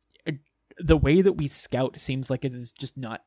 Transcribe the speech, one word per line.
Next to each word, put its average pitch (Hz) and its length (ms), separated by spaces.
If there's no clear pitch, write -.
uh, 165 40
the 160 180
way 147 240
that 190 120
we 143 140
scout - 520
seems 131 300
like 127 140
it 131 100
is 123 200
just - 240
not 117 300